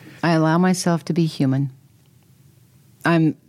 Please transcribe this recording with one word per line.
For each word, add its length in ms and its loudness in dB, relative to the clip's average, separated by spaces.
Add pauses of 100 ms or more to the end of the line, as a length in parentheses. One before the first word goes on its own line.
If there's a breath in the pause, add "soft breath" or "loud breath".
(240 loud breath)
I 80 2
allow 280 2
myself 460 0
to 80 -4
be 120 0
human. 460 -2 (1300)
I'm 300 2 (140)